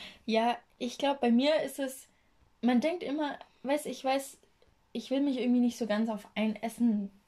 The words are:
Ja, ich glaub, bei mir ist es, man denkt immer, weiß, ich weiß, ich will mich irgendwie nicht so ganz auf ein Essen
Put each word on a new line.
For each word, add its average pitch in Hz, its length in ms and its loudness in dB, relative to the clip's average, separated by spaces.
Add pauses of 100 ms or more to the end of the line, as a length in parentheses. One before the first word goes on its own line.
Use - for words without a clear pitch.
(260)
Ja, 226 320 0 (200)
ich 240 200 -8
glaub, 277 240 0
bei 240 100 4
mir 285 300 4
ist - 180 -6
es, 262 300 -8 (500)
man 240 220 4
denkt 330 220 -2
immer, 294 360 -4 (240)
weiß, 294 220 0
ich - 180 -8
weiß, 269 360 -2 (520)
ich - 180 -8
will 277 120 2
mich 277 180 0
irgendwie 247 220 4
nicht 240 160 2
so 233 100 -2
ganz 214 220 0
auf 208 260 -6
ein 214 220 0
Essen 220 520 0 (180)